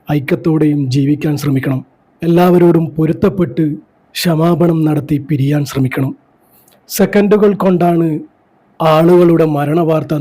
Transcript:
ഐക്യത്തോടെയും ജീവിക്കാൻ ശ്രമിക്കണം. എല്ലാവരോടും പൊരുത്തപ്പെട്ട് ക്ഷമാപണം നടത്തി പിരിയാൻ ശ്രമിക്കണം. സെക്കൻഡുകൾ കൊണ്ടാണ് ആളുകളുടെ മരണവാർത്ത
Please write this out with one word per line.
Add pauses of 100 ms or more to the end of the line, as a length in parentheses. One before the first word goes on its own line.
(160)
ഐക്യത്തോടെയും (120)
ജീവിക്കാൻ
ശ്രമിക്കണം. (460)
എല്ലാവരോടും (140)
പൊരുത്തപ്പെട്ട് (540)
ക്ഷമാപണം (100)
നടത്തി (120)
പിരിയാൻ
ശ്രമിക്കണം. (880)
സെക്കൻഡുകൾ (140)
കൊണ്ടാണ് (880)
ആളുകളുടെ
മരണവാർത്ത